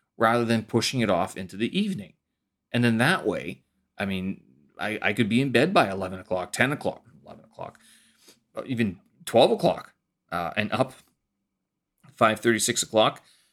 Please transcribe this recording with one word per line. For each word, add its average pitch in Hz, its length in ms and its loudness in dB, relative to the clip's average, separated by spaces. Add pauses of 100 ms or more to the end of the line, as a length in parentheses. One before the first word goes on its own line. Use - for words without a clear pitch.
(160)
rather 117 280 2
than 113 180 2
pushing 120 380 -2
it 107 100 2
off 90 260 0
into 92 200 -10
the 117 220 -4
evening? 170 360 -6 (580)
And 120 120 2
then 117 140 4
that 156 280 2
way, 80 380 -4 (340)
I 101 80 -4
mean, 95 360 -6 (360)
I, 107 240 -6
I 104 100 0
could 110 160 0
be 117 140 2
in 139 80 -2
bed 139 240 2
by 127 160 4
eleven 95 300 -6
o'clock, 90 320 -6
ten 127 200 0
o'clock, - 320 -6 (200)
eleven - 200 -20
o'clock, - 340 -16 (760)
uh, 117 100 -10
even 113 360 -2 (260)
twelve 320 240 6
o'clock, 175 420 0 (400)
uh, 85 240 -4
and 107 160 -2
up - 220 -2 (1200)
five 110 260 2
thirty, 117 180 2
six 113 240 -2
o'clock, - 400 0 (300)